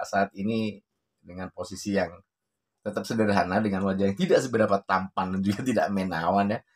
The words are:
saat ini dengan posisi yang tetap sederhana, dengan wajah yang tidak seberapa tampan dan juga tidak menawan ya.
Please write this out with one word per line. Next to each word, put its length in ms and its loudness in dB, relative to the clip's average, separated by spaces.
saat 320 0
ini 420 -4
dengan 320 -12
posisi 460 -4
yang 160 0
tetap 240 -4
sederhana, 560 2
dengan 240 0
wajah 240 2
yang 80 -2
tidak 240 4
seberapa 460 2
tampan 500 -2
dan 80 -2
juga 160 0
tidak 320 0
menawan 560 0
ya. 160 -2